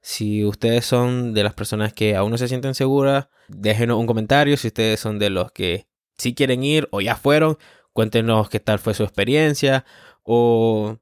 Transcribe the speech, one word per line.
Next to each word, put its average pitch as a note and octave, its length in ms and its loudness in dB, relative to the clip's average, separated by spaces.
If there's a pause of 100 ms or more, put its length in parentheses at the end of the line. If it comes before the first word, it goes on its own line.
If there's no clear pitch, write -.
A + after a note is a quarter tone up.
Si G#2 440 -4
ustedes A#2 420 0
son B2 480 0
de G#2 100 2
las G#2+ 100 -2
personas G#2+ 380 -4
que G#2+ 240 0
aún G2+ 140 0
no A#2 80 -2
se B2 100 -4
sienten B2+ 260 -4
seguras, C#3 540 2 (200)
déjenos A2 500 0
un A#2 80 0
comentario. C3+ 500 2
Si B2+ 120 -4
ustedes A2 320 0
son G#2+ 180 -6
de G2+ 120 0
los F#2 220 -2
que F2+ 360 -6 (280)
sí B2 180 -4
quieren C3 300 0
ir D3+ 280 0
o G2+ 80 -4
ya G#2+ 160 -2
fueron, D#3 420 2 (340)
cuéntenos A2+ 560 0
qué G#2+ 120 -4
tal G#2 180 0
fue G#2+ 160 -2
su A2+ 80 -2
experiencia C3+ 840 0 (380)
o A2+ 800 2